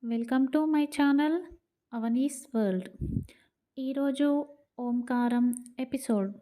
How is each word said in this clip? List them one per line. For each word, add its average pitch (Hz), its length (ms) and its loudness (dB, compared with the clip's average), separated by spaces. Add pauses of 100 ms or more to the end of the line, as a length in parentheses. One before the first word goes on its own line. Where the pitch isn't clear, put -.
welcome 233 440 0
to 302 160 2
my 302 180 2
channel 294 560 2 (540)
అవనీస్ 240 640 -2
వరల్డ్. 185 320 0 (880)
ఈరోజు 277 680 0 (340)
ఓంకారం 240 720 0 (260)
ఎపిసోడ్. 226 640 -2